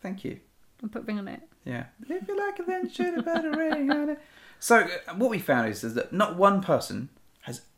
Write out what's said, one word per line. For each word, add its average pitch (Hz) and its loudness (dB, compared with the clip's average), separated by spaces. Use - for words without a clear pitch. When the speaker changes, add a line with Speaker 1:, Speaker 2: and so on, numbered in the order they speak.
Speaker 1:
Thank 190 -8
you. - -8
Speaker 2:
And 214 -6
put 226 -8
a - -14
ring 214 -4
on 196 -8
it. - -12
Speaker 1:
Yeah. 123 -6
If 359 -6
you 403 -4
like 403 -2
it, 349 -8
then 370 -2
should 349 -2
have 262 -2
put 330 -2
a 311 -2
ring 311 0
on 294 0
it. 294 -6
So, 233 6
uh, 180 -2
what 233 2
we 208 0
found 120 4
is, 101 -6
is 113 -4
that - -2
not 165 2
one 196 6
person 123 0
has - -12